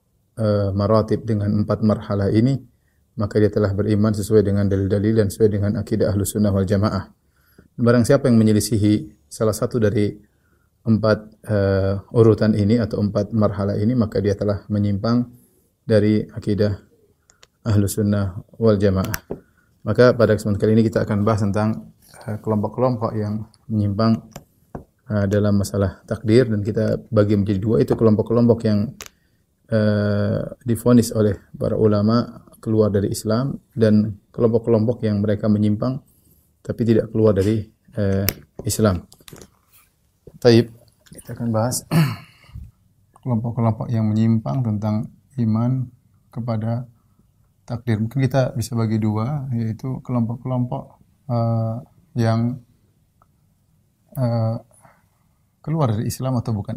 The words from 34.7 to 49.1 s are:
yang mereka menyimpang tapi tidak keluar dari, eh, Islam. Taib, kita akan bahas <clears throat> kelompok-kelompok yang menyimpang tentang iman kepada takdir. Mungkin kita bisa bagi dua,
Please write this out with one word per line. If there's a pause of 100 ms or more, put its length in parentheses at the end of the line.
yang
mereka
menyimpang (680)
tapi
tidak
keluar
dari, (320)
eh, (400)
Islam. (1400)
Taib, (320)
kita
akan
bahas (640)
<clears throat>
kelompok-kelompok
yang
menyimpang
tentang (240)
iman (480)
kepada (720)
takdir.
Mungkin
kita
bisa
bagi
dua,